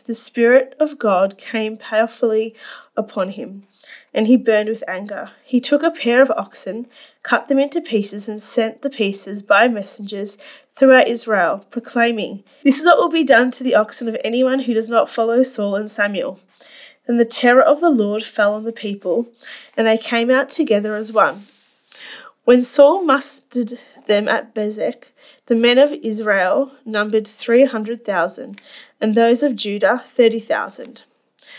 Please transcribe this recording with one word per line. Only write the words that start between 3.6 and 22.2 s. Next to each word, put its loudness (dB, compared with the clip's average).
and 0
he 6
burned 2
with -8
anger. -12
He -2
took 0
a 2
pair 0
of 4
oxen, -8
cut -2
them 2
into -2
pieces, -6
and -10
sent -4
the -4
pieces -6
by 4
messengers -8
throughout 6
Israel, -2
proclaiming, -4
"This 4
is -2
what 6
will 2
be 0
done 4
to -8
the 0
oxen 0
of -6
anyone 0
who -4
does -2
not 0
follow 0
Saul -4
and -6
Samuel." -4
Then 0
the 4
terror 4
of 4
the 4
Lord 0
fell 0
on -8
the -8
people, -4
and 0
they 2
came -2
out 2
together -2
as -8
one. 0